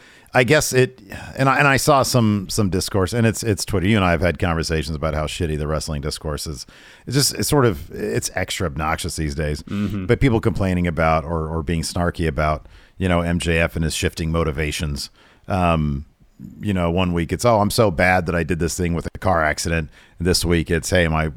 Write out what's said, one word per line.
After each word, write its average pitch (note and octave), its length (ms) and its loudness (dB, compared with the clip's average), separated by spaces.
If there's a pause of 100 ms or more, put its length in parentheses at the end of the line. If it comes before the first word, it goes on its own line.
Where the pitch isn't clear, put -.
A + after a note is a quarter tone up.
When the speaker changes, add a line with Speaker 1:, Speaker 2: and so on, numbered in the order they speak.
(340)
Speaker 1:
I B2+ 100 6
guess C#3 300 4
it, B2+ 280 2 (360)
and C3+ 100 2
I, C3+ 120 2
and C#3+ 80 4
I C3+ 100 4
saw C3+ 260 4
some, G#2+ 460 2
some G2+ 200 0
discourse, F#2 440 0
and A#2 140 2
it's, - 160 0
it's A2 220 -2
Twitter. F#2 220 -2
You A2+ 100 4
and G2 80 2
I F2 60 4
have E2 100 2
had E2+ 180 0
conversations D#2+ 560 -2
about D2+ 180 -4
how D2+ 140 -2
shitty D#2 300 -4
the D2 100 -4
wrestling D2+ 340 -4
discourse D2+ 460 -6
is. C#2+ 180 -10 (400)
It's A#2+ 100 -4
just, C#3+ 200 0
it's - 140 -4
sort C#3+ 160 4
of, E2+ 260 0
it's - 440 -4
extra F#2 300 -4
obnoxious D#2 500 -4
these D2 200 -4
days. D2+ 280 -4
Speaker 2:
Mm-hmm. G2+ 440 -6
Speaker 1:
But A#2+ 120 2
people A2+ 220 4
complaining F2+ 460 0
about D#2+ 380 2
or, D#2+ 220 -4
or D#2+ 160 -4
being E2 200 -2
snarky F2 440 -2
about, D2+ 400 -2 (300)
you F#2+ 100 -2
know, F2 140 4
M E2+ 180 0
J E2 200 0
F E2+ 160 0
and E2 100 -2
his D2+ 80 -2
shifting E2 380 -2
motivations. D2+ 760 -2 (380)
Um, D#2+ 580 0 (540)
you G2+ 140 -4
know, E2+ 180 0
one F2+ 220 0
week E2+ 180 -2
it's, F2+ 140 -2
"Oh, A#2 160 4
I'm G#2 100 2
so A2 180 2
bad F2+ 360 2
that E2 100 -2
I E2+ 80 0
did D#2+ 160 -2
this E2 160 -2
thing E2+ 180 -2
with D#2+ 200 -4
a - 60 -14
car F2 240 2
accident." D#2 460 -2 (300)
This E2+ 240 2
week E2+ 260 2
it's, D#2+ 200 -2
"Hey, F2+ 180 4
my, D#2 300 0